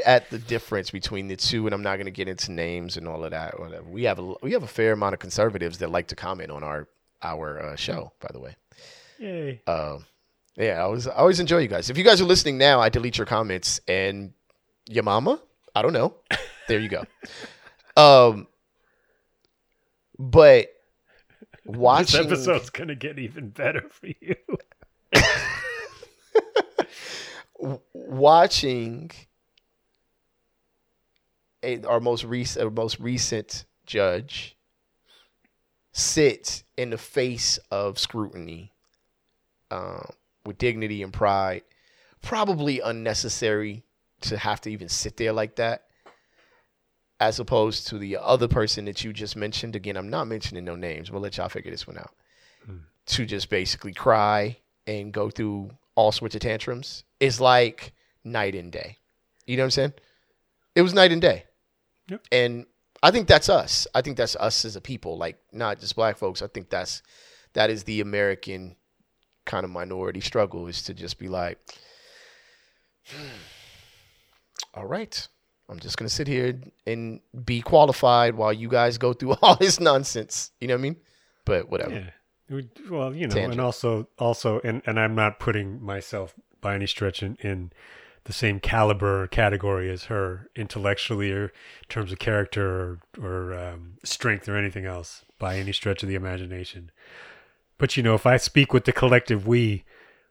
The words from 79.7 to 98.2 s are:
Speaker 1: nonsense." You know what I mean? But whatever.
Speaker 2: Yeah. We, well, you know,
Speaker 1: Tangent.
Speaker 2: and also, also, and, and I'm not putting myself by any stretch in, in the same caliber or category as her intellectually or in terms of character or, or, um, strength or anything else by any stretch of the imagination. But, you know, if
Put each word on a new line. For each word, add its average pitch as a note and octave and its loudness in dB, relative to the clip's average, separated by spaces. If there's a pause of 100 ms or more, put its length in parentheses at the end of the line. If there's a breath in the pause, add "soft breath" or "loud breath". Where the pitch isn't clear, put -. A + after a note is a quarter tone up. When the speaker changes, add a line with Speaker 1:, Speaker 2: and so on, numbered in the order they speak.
Speaker 1:
nonsense." C3+ 0
You A#2+ -8
know B2 2
what B2 0
I - -6
mean? D3 -4 (480)
But F2+ 0
whatever. - -4
Speaker 2:
Yeah. F#2 -12 (380)
We, C3+ -10 (200)
well, C3+ -4
you E3 -6
know, G#2 -2
Speaker 1:
Tangent. B2 -2
Speaker 2:
and B2 -4
also, A#2 -2 (120)
also, A#2 0
and, A#2+ -4
and A2 0
I'm A2 2
not G#2+ 2
putting G#2 -4
myself G2 -10 (260)
by G2+ -4
any G2 -4
stretch - -4
in, G2+ -8
in F#2 -6 (500 loud breath)
the G#2 -12
same G2+ 0
caliber G2+ 2
or - -8
category G2 0
as F#2 -10
her F#2+ -6
intellectually G2+ -4
or G2+ -4
in - -18
terms G2 -6
of F#2 -10
character F#2+ -2 (180)
or, - -12 (300)
or, F#2 -8
um, F2 -12 (100)
strength - -2
or G2+ -2
anything G2 -4
else F2+ -12 (160)
by F#2+ -4
any G2 -4
stretch G2+ -4
of G2 -6
the G2 -4
imagination. F#2 -10 (840 loud breath)
But, - 0
you B2 2
know, A2+ 6
if A2 4